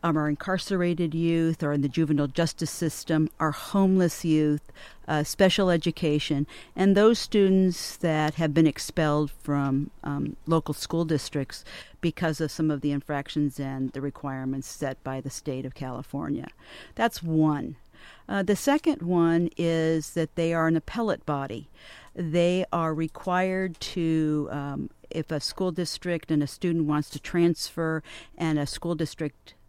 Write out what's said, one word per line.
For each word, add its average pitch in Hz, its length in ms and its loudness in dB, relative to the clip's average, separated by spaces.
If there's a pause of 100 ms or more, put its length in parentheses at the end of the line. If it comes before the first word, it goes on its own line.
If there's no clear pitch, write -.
um, 165 140 2
our 151 140 2
incarcerated 175 840 0
youth, 165 480 2
are 147 120 0
in 143 80 2
the 143 80 2
juvenile 147 380 2
justice 165 440 -2
system, 156 580 0 (100)
our 156 120 2
homeless 185 720 2
youth, 151 480 2 (380)
uh, 151 140 2
special 190 460 4
education, 151 800 0 (260)
and 196 220 4
those 220 240 6
students 190 800 2
that 156 380 0
have 160 180 0
been 160 140 6
expelled 151 600 0
from, 143 640 -2 (120)
um, 143 420 -6
local 160 280 0
school 165 300 -4
districts 151 640 -4 (340)
because 165 400 -2
of 151 100 -2
some 156 220 -2
of 143 80 -2
the 143 120 -2
infractions 143 680 -4
and 135 320 -4
the 135 80 -8
requirements 135 680 -6
set 135 340 -8
by 135 160 -6
the 135 100 -8
state 135 360 -8
of 127 100 -10
California. 139 720 -8 (480)
That's 233 260 -2
one. 156 540 0 (540)
Uh, 196 120 -2
the 196 140 2
second 294 460 0
one 170 560 4
is 165 540 0
that 165 240 -4
they 165 180 0
are 160 140 2
an 165 100 4
appellate - 480 -2
body. 139 420 -6 (480)
They 175 560 2
are 160 220 0
required 180 880 -2
to, 156 680 0
um, 143 400 -6 (200)
if - 200 -6
a 156 120 -2
school - 300 -4
district 170 600 -4
and 147 100 4
a 139 60 -2
student 165 380 -2
wants 147 240 0
to - 100 -10
transfer 165 800 0 (360)
and 156 200 0
a 143 80 0
school 170 300 -4
district - 600 -6 (140)